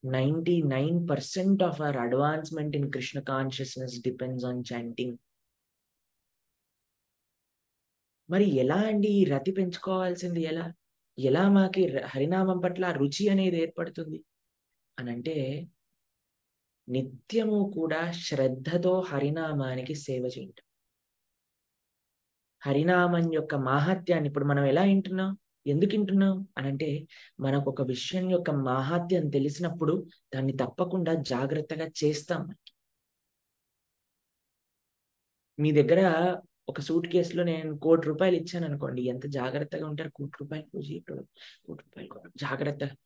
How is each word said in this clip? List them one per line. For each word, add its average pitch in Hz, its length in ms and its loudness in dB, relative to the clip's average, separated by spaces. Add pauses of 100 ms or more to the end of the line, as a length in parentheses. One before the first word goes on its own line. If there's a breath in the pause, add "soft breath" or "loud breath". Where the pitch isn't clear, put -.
"నైంటీ 156 580 2
నైన్ 151 460 0
పర్సెంట్ 185 540 2
of 175 80 2
our 147 120 -4
advancement 147 920 0
in 143 60 0
Krishna 139 380 -6
consciousness 131 880 -4
depends 127 380 -6
on 123 120 -4
chanting." 120 580 -6 (3250)
మరి 185 260 4
ఎలా 131 180 4
అండి 208 340 2
ఈ 202 160 6
రతి 143 280 0
పెంచుకోవాల్సింది 180 920 -2
ఎలా? 165 300 -4 (460)
ఎలా 143 300 4
మాకి 190 380 6
ర-, 139 200 -2
హరినామం 185 520 0
పట్ల 180 340 2
రుచి 143 360 2
అనేది 190 340 4
ఏర్పడుతుంది 165 600 -6 (760)
అనంటే, 135 680 -4 (1200)
నిత్యము 202 840 -2
కూడా 160 380 -2
శ్రద్ధతో 160 880 0
హరినామానికి 143 920 -4
సేవ 127 440 -4
చేయటం. 98 260 -16 (2000)
హరినామం 170 680 4
యొక్క 151 200 -2
మాహాత్యాన్ని 147 720 2
ఇప్పుడు 143 160 -2
మనం 143 200 2
ఎలా 139 180 4
వింటున్నాం, 190 560 2 (280)
ఎందుకు 165 260 2
వింటున్నాం 196 560 2 (100)
అనంటే, 143 480 -4 (340 loud breath)
మనకు 135 300 0
ఒక 135 120 -4
విషయం 180 480 -4
యొక్క 175 200 2
మాహాత్యం 151 760 0
తెలిసినప్పుడు 151 800 0 (280 loud breath)
దాన్ని 135 180 -2
తప్పకుండా 165 600 -2
జాగ్రత్తగా 151 760 -4 (140)
చేస్తాం. 151 440 -2 (3000)
మీ 151 140 2
దగ్గర 170 640 6 (340)
ఒక 156 120 -8
సూట్ 170 280 0
కేసులో 175 360 2
నేను 160 340 -2
కోటి 160 300 4
రూపాయలు 180 280 2
ఇచ్చాను 170 300 -4
అనుకోండి, 139 360 -4
ఎంత 127 240 -4
జాగ్రత్తగా 143 600 -4
ఉంటారు? 151 240 -8
"కోటి 139 300 -12
రూపాయలు 151 340 -10
పూజ, 143 160 -10
ఇప్పుడు 151 360 -12 (400 loud breath)
కోటి - 180 -16
రూపాయలు", - 520 -18
జాగ్రత్త. 143 680 -6